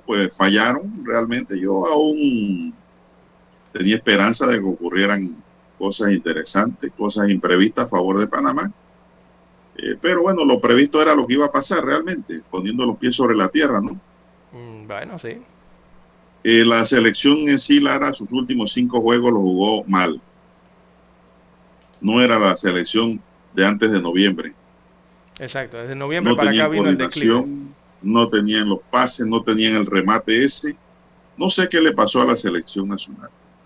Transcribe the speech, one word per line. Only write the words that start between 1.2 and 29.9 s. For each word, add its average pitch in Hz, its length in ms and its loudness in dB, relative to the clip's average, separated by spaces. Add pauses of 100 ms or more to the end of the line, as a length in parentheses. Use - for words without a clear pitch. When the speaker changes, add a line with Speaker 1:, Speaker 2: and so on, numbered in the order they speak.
Speaker 1:
Yo 98 260 -2
aún 135 880 0 (1000)
tenía 98 240 0
esperanza 113 500 2
de 120 120 2
que 98 60 -4
ocurrieran 92 720 -2 (420)
cosas 98 340 -2
interesantes, 85 840 -2
cosas 104 320 -2
imprevistas 95 560 2
a 123 40 -12
favor 95 300 0
de 107 80 0
Panamá. 143 440 -4 (1040)
Eh, - 240 -6
pero 175 220 0
bueno, 185 200 0
lo 127 160 4
previsto 139 420 4
era 156 120 4
lo 131 140 2
que 120 60 0
iba 143 120 2
a 143 60 -2
pasar 165 340 -2
realmente, 147 640 -4
poniendo 107 360 -4
los 117 120 -4
pies 123 180 -4
sobre 120 200 0
la 98 140 0
tierra, 143 300 0
¿no? 147 200 -8 (520)
Speaker 2:
Mm, 113 360 -20
bueno, 120 320 -12
sí. 120 180 -12 (1080)
Speaker 1:
Eh, 113 220 6
la 117 200 4
selección 139 600 2
en 139 120 2
sí, 143 200 4
Lara, 139 340 0
sus 113 180 -12
últimos 123 400 -4
cinco 123 300 0
juegos 120 300 0
los 110 100 2
jugó 95 440 0
mal. 92 340 0 (1800)
No 113 220 2
era 117 180 4
la 95 180 2
selección 104 640 -2 (320)
de 95 120 2
antes 107 260 2
de 98 100 2
noviembre. 87 520 0 (840)
Speaker 2:
Exacto, 127 380 -10
desde 123 180 -10
noviembre 143 360 -2
Speaker 1:
No 113 60 2
Speaker 2:
para - 120 2
Speaker 1:
tenían 110 160 2
Speaker 2:
acá 151 80 0
vino 101 160 2
el 95 80 2
declive. - 360 0
Speaker 1:
coordinación, - 420 -4 (260)
no 113 280 2
tenían 107 400 0
los 92 100 -2 (120)
pases, 123 340 0
no 110 180 0
tenían 110 320 0
el 107 100 2
remate 110 580 2